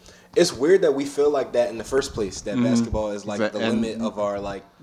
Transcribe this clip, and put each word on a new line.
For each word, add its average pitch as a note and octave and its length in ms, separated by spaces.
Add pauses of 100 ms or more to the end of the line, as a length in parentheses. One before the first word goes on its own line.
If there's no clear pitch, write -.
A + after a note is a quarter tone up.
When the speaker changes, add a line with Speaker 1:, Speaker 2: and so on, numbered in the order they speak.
(360)
Speaker 1:
it's E3+ 180
weird E3 300
that D3+ 100
we C#3 120
feel D3 260
like C3 220
that A#2+ 180
in A2+ 80
the G#2+ 40
first C3+ 300
place, G2+ 280
that G#2 140
Speaker 2:
Mm-hmm. B2 100
Speaker 1:
basketball A2+ 440
is, G2+ 160
like, G#2 140
Speaker 2:
The G#2+ 180
Speaker 1:
the A2 80
Speaker 2:
end A2+ 160
Speaker 1:
limit A2+ 200
of G#2+ 180
our, G2+ 200
like, G2 240 (200)